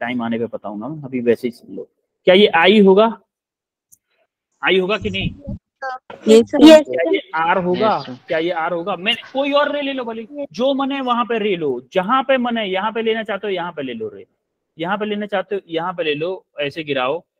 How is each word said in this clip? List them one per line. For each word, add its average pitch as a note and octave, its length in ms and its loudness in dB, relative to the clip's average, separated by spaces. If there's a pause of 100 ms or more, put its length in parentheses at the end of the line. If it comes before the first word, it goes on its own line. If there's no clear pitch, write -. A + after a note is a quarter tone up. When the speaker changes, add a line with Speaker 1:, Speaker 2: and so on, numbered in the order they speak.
Speaker 1:
time A#2+ 220 -6
आने A#2 160 -4
पे A#2 80 -2
बताऊंगा G#2+ 420 -10
मैं, D#3 140 -12
अभी C3 180 -8
वैसे A#2+ 280 0
ही A#2 40 -6
सुन - 240 -20
लो। F#2+ 120 -14 (380)
क्या F3+ 80 6
ये G3+ 120 8 (100)
आई F#3+ 240 6
होगा, G3 260 6 (1600)
आई F3 160 2
होगा F#3+ 200 -2
कि G#3+ 120 -6
नहीं? F#3+ 200 -6 (960)
Speaker 2:
यस A3+ 220 8
sir। D4 140 4
यस D#4 240 12
Speaker 1:
क्या E4 220 -2
ये D#4 100 0 (140)
आर E3+ 300 0
होगा? F#3 320 0
Speaker 3:
यस C#3 100 -6
sir। B2+ 120 -14 (100)
Speaker 1:
क्या E3 100 -2
ये E3 120 -2
आर E3+ 220 -4
होगा? F3 240 -4
मैं G3+ 180 -2 (180)
कोई C#4 200 -2
और C#4+ 220 2
रे C#4+ 80 -4
ले C#4 100 -6
लो C4 120 -8
भले, A3+ 220 -10 (260)
जो B3 220 -2
मन C4+ 180 -4
है C#4 80 -6
वहां A#3+ 240 -2
पे A#3 140 -4
रे G#3 180 -2
लो, C#3 240 -4 (120)
जहां G#3+ 320 0
पे C4+ 120 2
मन A#3+ 220 -2
है, G#3 120 -4
यहाँ G3 220 -4
पे A3+ 100 -6
लेना A3+ 200 -2
चाहते G#3 240 -8
हो G3+ 60 -4
यहाँ F3 200 -6
पे D3+ 100 -10
ले B2+ 120 -8
लो A2 140 -10
रे, G2 160 -16 (540)
यहाँ F3+ 200 -4
पे G#3 60 -6
लेना G#3 220 -6
चाहते G3+ 280 -6
हो F#3+ 140 -6
यहाँ E3+ 240 -4
पे F3 120 -6
ले D3+ 100 -2
लो, F3+ 320 -8 (140)
ऐसे D3 240 -6
गिराओ, C#3 380 -4 (180)